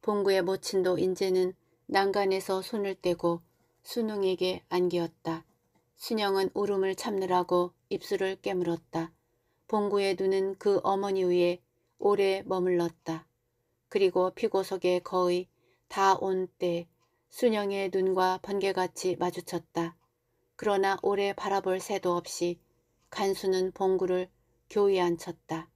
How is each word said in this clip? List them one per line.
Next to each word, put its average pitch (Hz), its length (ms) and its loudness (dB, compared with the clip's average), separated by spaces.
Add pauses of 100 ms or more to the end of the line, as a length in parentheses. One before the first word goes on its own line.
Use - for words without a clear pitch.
봉구의 196 400 2
모친도 185 560 0
인제는 185 560 0 (320)
난간에서 196 760 0
손을 196 320 -4
떼고 170 460 -2 (420)
순웅에게 190 880 -2
안기었다. 170 760 -2 (520)
순영은 196 580 0
울음을 196 400 0
참느라고 180 800 0 (160)
입술을 190 520 -4
깨물었다. 170 680 -2 (560)
봉구의 202 500 2
눈은 190 400 0
그 202 260 2
어머니 196 420 0
위에 175 360 2 (380)
오래 196 460 2
머물렀다. 175 840 -2 (600)
그리고 185 420 2
피고석에 190 680 0
거의 180 480 0 (420)
다 196 260 4
온 185 320 -2 (100)
때 170 300 -2 (420)
순영의 202 640 0
눈과 185 480 2
번개같이 190 760 -2
마주쳤다. 170 800 -4 (600)
그러나 196 460 0
오래 202 320 0
바라볼 190 460 -2
새도 185 360 -2
없이 175 440 -4 (500)
간수는 190 640 -2
봉구를 185 560 0 (400)
교위에 202 300 2
앉혔다. 165 760 -4